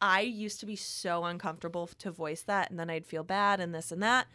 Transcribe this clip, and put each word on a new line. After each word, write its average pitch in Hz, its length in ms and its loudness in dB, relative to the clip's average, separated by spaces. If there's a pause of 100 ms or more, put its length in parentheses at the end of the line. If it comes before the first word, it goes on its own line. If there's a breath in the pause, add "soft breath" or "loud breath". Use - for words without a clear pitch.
I 196 200 6
used 214 400 -2
to 208 60 -10
be 208 100 -6
so 170 480 -2
uncomfortable 170 640 -4
f-, - 80 -20
to 185 140 -6
voice 160 300 -4
that, 196 280 2
and 180 80 -6
then 170 100 -2
I'd 160 160 -2
feel 160 200 -6
bad 202 340 4
and 175 160 -2
this 160 160 -6
and 170 140 -4
that. 247 300 4